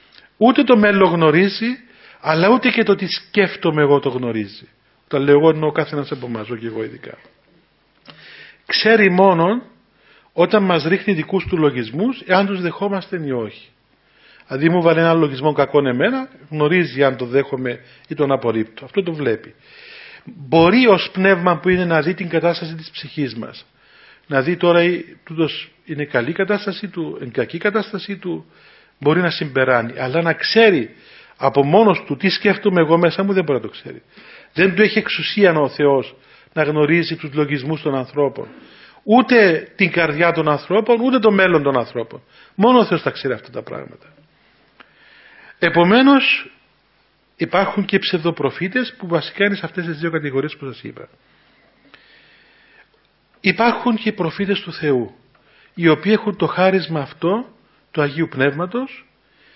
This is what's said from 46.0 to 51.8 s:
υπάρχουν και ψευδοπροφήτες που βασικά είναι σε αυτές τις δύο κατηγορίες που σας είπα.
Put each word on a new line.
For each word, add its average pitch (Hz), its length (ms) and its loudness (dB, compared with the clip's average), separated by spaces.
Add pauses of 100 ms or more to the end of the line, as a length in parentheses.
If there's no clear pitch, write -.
υπάρχουν 190 500 -2
και 196 140 0
ψευδοπροφήτες 170 1000 -4
που 185 100 -14
βασικά 165 380 -2
είναι 202 100 0
σε 170 100 -8
αυτές 165 200 -8
τις 165 120 -8
δύο 160 140 -6
κατηγορίες 147 460 -4
που 139 80 -14
σας 123 180 -14
είπα. - 260 -18 (2250)